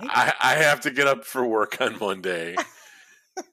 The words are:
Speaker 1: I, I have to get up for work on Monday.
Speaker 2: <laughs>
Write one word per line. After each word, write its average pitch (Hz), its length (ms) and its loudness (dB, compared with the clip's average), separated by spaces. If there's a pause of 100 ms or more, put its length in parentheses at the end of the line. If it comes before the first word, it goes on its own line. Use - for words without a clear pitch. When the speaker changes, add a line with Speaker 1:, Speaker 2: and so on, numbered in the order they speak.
Speaker 1:
I, 123 360 2
I 127 140 4
have 147 280 4
to 147 80 -2
get 139 160 2
up 127 200 2
for 131 200 -2
work 110 360 0
on 110 160 -2
Monday. 92 640 -4
Speaker 2:
<laughs> - 60 -6 (880)